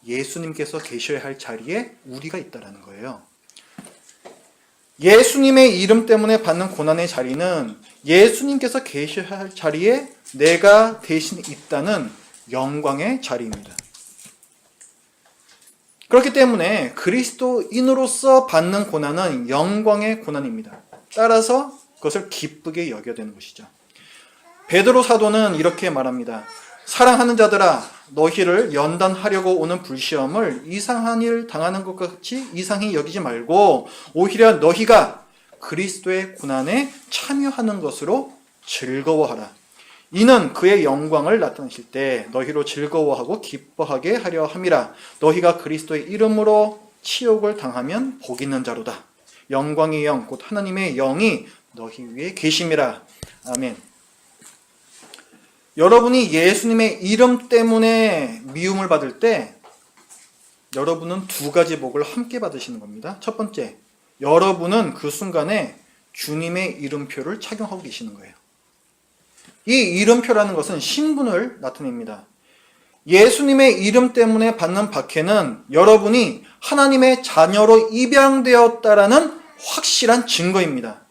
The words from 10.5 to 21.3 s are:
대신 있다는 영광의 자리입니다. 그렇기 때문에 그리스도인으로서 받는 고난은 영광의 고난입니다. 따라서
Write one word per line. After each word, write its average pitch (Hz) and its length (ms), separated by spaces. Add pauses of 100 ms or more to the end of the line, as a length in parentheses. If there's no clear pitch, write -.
대신 160 380
있다는 147 720 (400)
영광의 147 680
자리입니다. 113 500 (2500)
그렇기 247 240
때문에 208 640
그리스도인으로서 254 1500
받는 190 400
고난은 147 600
영광의 208 760
고난입니다. 139 600 (340)
따라서 226 640 (200)